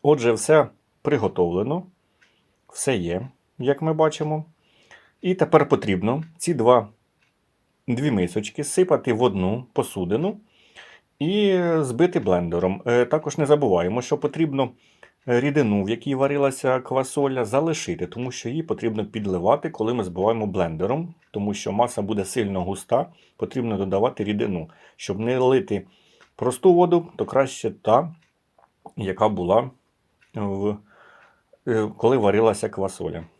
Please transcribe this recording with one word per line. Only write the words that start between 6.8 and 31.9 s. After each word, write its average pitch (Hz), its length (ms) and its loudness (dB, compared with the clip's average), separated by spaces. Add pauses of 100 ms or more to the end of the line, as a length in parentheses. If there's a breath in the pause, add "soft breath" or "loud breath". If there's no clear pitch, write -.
дві 127 240 -2
мисочки 104 520 -2
сипати 151 500 0
в 113 100 2
одну 101 500 0
посудину 127 640 -4 (840 loud breath)
і 190 400 2 (200)
збити 127 400 2
блендером. 90 680 0
Е, 123 200 4
також 151 320 -2
не 151 80 0
забуваємо, 117 560 4
що 143 160 -2
потрібно 139 540 -2 (540 soft breath)
рідину, 123 580 2
в 98 60 -4
якій 123 260 -2
варилася 135 640 0
квасоля, 131 680 -2
залишити, 117 640 -2
тому 123 240 -8
що - 180 -10
її 160 140 -4
потрібно 110 420 -4
підливати, 104 640 0
коли 113 240 -4
ми 117 100 -2
збиваємо 101 440 -2
блендером, 95 680 -2 (180)
тому 104 220 -4
що 104 180 -6
маса 113 300 -2
буде 101 240 -4
сильно 98 380 -4
густа, 98 420 -2 (320 soft breath)
потрібно 113 400 -4
додавати 98 460 -2
рідину. 101 460 -4 (260 soft breath)
Щоб 101 240 -8
не 123 180 -2
лити 127 500 2 (480 soft breath)
просту 131 380 2
воду, 175 420 4
то 104 100 -2
краще 127 460 -2
та, 143 440 2 (840)
яка 101 320 0
була 101 420 0 (640)
в, 101 440 -4 (880 soft breath)
е, 110 200 0 (100)